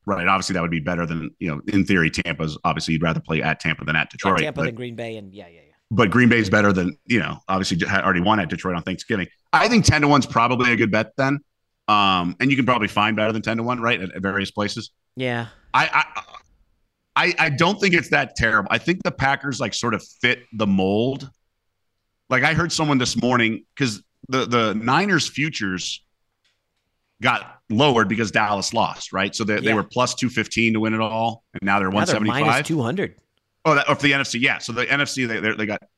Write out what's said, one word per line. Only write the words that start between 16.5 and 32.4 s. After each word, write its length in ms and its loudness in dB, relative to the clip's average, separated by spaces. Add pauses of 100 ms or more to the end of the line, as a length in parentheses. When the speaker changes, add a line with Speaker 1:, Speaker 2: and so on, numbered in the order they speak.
Speaker 1:
I, 240 0
I 120 2
don't 320 0
think 120 2
it's 160 0
that 280 0
terrible. 340 0
I 60 0
think 260 -2
the 80 -2
Packers, 480 -2
like, 140 -4
sort 200 -2
of 80 -4 (200)
fit 220 0 (100)
the 140 0
mold. 600 0 (1000)
Like, 140 2
I 100 2
heard 180 0
someone 260 2
this 240 0
morning, 440 2 (100)
'cause 260 -2 (280)
the, 160 0
the 280 2
Niners 540 0
futures 760 -6 (1200)
got 380 -2 (100)
lowered 380 4
because 240 -2
Dallas 420 0
lost, 380 -2
right? 240 -2
So 80 -4
they, 120 0
they 60 -2
Speaker 2:
Yeah. 140 2
Speaker 1:
were 80 0
plus 320 -2
two 140 -2
fifteen 440 0
to 60 0
win 140 0
it 80 -2
all, 420 -4 (100)
and 100 -10
now 160 2
they're 100 0
Speaker 2:
Now 20 -4
they're 40 -2
Speaker 1:
one 120 2
seventy-five. 380 0